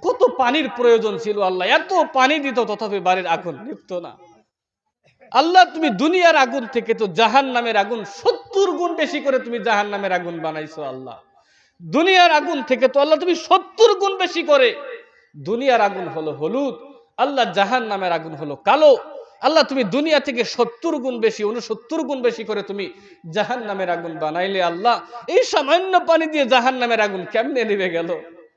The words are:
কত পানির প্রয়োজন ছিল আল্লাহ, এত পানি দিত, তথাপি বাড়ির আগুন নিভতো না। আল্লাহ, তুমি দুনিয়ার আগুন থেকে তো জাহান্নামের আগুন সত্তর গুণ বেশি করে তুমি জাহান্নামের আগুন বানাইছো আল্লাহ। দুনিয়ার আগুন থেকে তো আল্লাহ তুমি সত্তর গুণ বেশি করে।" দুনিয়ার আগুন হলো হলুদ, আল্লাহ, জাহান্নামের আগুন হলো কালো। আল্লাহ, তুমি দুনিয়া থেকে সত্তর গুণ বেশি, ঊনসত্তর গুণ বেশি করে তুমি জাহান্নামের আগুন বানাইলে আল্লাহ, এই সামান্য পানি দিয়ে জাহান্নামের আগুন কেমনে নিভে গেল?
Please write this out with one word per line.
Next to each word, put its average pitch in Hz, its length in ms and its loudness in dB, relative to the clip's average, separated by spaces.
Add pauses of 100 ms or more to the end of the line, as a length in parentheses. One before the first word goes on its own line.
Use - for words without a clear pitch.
কত - 220 0 (140)
পানির 262 380 0
প্রয়োজন 226 420 2
ছিল 202 240 -4
আল্লাহ, 185 260 -2
এত 330 260 2 (200)
পানি 269 260 2
দিত, 262 200 -4
তথাপি 208 400 -4
বাড়ির 180 280 0
আগুন 165 360 -4
নিভতো 190 360 -12
না। 147 180 -16 (1120)
আল্লাহ, 339 340 6
তুমি 311 240 -2
দুনিয়ার 330 460 4
আগুন 254 320 0
থেকে 226 260 -2
তো 214 140 -2
জাহান্নামের 233 680 2
আগুন 202 280 -2
সত্তর - 680 -2
গুণ 339 240 -2
বেশি 294 240 -2
করে 262 200 0
তুমি 233 240 -8
জাহান্নামের 202 480 -2
আগুন 175 280 -4
বানাইছো 156 440 -8
আল্লাহ। 131 380 -12 (600)
দুনিয়ার 339 500 4
আগুন 302 320 0
থেকে 254 240 0
তো 262 120 2
আল্লাহ 302 200 4
তুমি 349 160 0
সত্তর 392 640 2
গুণ 392 180 -2
বেশি 349 260 -2
করে।" 262 320 4 (640)
দুনিয়ার 233 440 0
আগুন 190 260 -2
হলো 156 240 -6
হলুদ, 208 440 -4 (420)
আল্লাহ, 247 360 0
জাহান্নামের 202 580 -2
আগুন 160 240 -4
হলো 143 200 -10
কালো। 277 420 6 (440)
আল্লাহ, 294 220 4
তুমি 262 200 -2
দুনিয়া 285 360 0
থেকে 247 240 -4
সত্তর 269 540 -4
গুণ 247 220 -6
বেশি, 214 260 -2
ঊনসত্তর 233 580 -6
গুণ 262 180 -6
বেশি 226 220 -2
করে 202 200 -6
তুমি 196 300 -8 (360)
জাহান্নামের 202 600 -4
আগুন 170 280 -6
বানাইলে 180 460 -2
আল্লাহ, 185 380 0 (260)
এই 440 160 4
সামান্য 349 560 2
পানি 330 260 2
দিয়ে 302 200 0
জাহান্নামের 240 560 2
আগুন 190 240 -2
কেমনে 247 380 -2
নিভে 202 260 -2
গেল? 170 320 -4 (360)